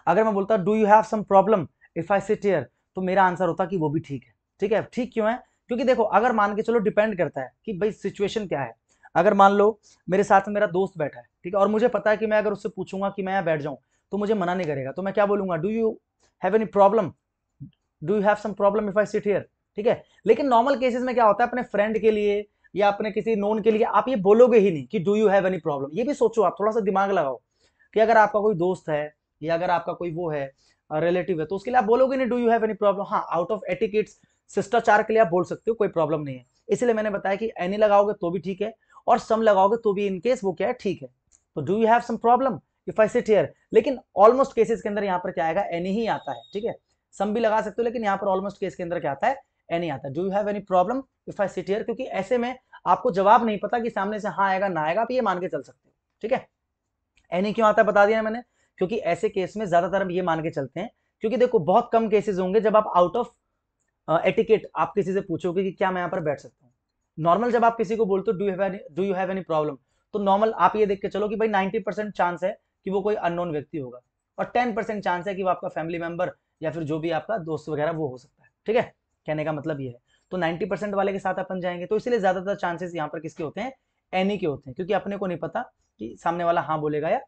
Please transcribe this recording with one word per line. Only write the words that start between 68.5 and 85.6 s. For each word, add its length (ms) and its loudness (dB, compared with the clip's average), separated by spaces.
have 120 -2
any, 280 -12
do 80 0
you 120 -2
have 140 -2
any 200 -6
problem?" 260 -2
तो 60 -4
नॉर्मल 380 2
आप 180 4
ये 100 2
देख 160 -2
के 60 -4
चलो 200 -2
कि 80 -6
भाई 120 0
नाइंटी 320 0
परसेंट 340 -6
चांस 300 -2
है 140 -4
कि 60 -6
वो 100 0
कोई 140 -2
अननोन 360 -4
व्यक्ति 260 -8
होगा 220 -10
और 80 -4
टेन 280 -2
परसेंट 300 -6
चांस 240 -2
है 80 -6
कि 80 -4
वो 60 0
आपका 200 -4
फैमिली 300 -6
मेंबर 320 -6
या 100 -4
फिर 120 -8
जो 160 -4
भी 120 -4
आपका 260 -4
दोस्त 320 -8
वगैरह 220 -2
वो 160 -6
हो 100 -12
सकता 260 -20
है, 60 -20
ठीक 100 0
है। 180 -2
कहने 180 -4
का 60 -2
मतलब 300 -6
ये 80 -8
है, 80 -16
तो 60 -6
नाइंटी 280 -4
परसेंट 280 -6
वाले 200 0
के 60 -6
साथ 160 -4
अपन 260 -6
जाएंगे, 240 -6
तो 120 -2
इसलिए 220 -2
ज्यादातर 360 -2
चांसेस 400 -6
यहाँ 120 -4
पर 120 -10
किसके 240 -10
होते 180 -8
हैं, 120 -10
any 260 0
के 60 -4
होते 240 -6
हैं, 60 -16
क्योंकि 180 -4
अपने 240 -4
को 100 -6
नहीं 100 -6
पता 240 -8